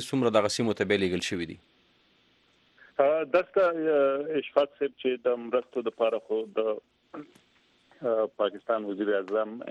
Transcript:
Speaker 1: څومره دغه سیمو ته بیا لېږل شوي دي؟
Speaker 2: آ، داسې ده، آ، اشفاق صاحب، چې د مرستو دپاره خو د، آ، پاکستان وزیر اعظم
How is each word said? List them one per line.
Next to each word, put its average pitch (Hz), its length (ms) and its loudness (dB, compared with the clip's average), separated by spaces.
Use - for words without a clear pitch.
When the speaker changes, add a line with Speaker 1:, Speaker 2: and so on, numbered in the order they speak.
Speaker 1:
څومره 127 200 2
دغه 107 180 4
سیمو 113 260 0
ته 101 120 -2
بیا 101 120 2
لېږل 92 240 0
شوي 87 240 -4
دي؟ 80 120 -12
Speaker 2:
آ، 151 260 4
داسې 175 320 0
ده، 190 120 6
آ، 151 720 2
اشفاق 143 320 0
صاحب، 143 200 -2
چې 127 240 -2
د - 40 -2
مرستو 120 540 -2
دپاره 113 380 -2
خو 110 260 -4
د، - 20 2
آ، 110 240 0
پاکستان 104 500 -2
وزیر 101 300 -2
اعظم 107 560 -4